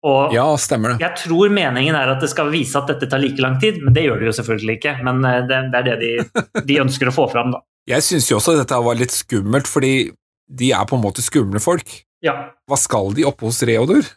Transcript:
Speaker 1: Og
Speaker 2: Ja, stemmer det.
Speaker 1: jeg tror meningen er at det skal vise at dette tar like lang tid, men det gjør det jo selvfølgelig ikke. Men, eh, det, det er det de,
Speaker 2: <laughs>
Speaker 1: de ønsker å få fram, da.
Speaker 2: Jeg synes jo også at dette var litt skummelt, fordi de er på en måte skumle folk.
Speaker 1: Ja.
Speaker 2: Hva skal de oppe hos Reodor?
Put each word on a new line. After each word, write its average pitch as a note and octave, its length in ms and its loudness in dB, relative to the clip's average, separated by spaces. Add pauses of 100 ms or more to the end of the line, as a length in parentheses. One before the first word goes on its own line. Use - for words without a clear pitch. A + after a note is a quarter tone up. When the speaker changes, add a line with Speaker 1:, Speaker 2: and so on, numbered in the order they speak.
Speaker 1:
Og C3+ 280 2
Speaker 2:
Ja, A#2 140 2 (100)
stemmer B2 380 -2
det. A#2 80 -2
Speaker 1:
jeg F3 160 -4
tror F3 320 2
meningen D#3 460 0
er C3 160 0
at C3+ 100 -2
det C#3+ 80 0
skal D3 220 -2
vise D3 260 -2
at C#3 100 -2
dette C3+ 220 -4
tar C3+ 100 0
like C3+ 220 -2
lang C3 180 0
tid, G#3 240 0
men C#3 100 4
det D#3 120 4
gjør A2+ 140 0
det A2+ 100 0
jo A2 140 -2
selvfølgelig A2 340 -2
ikke. D3 160 -4 (100)
Men, B2+ 220 0
eh, B2 160 2
det, C3 300 -2
det B2 80 0
er B2+ 40 -2
det B2 160 0
de, A#2+ 640 -4
Speaker 2:
<laughs> C#3 80 -8
Speaker 1:
de C#3+ 100 4
ønsker C3 300 0
å B2+ 60 -4
få C#3+ 160 2
fram, A#2+ 200 -2
da. - 80 -4 (280)
Speaker 2:
Jeg B2+ 140 2
synes D3+ 300 0
jo A2 60 2
også E3 180 2
at D3 80 4
dette B2+ 180 -2
var A#2+ 140 0
litt B2 160 -2
skummelt, A2+ 560 -2
fordi C3 440 0 (380)
de B2+ 220 0
er G2+ 140 0
på C3+ 100 -2
en A#2+ 80 2
måte G2+ 180 -2
skumle G#2+ 380 0
folk. E3+ 240 0 (380)
Speaker 1:
Ja. C#3 300 -4 (160)
Speaker 2:
Hva C#3 100 0
skal G2+ 360 0
de D3+ 120 2
oppe B2 200 -4
hos A#2 160 -2
Reodor? A#2+ 400 4 (160)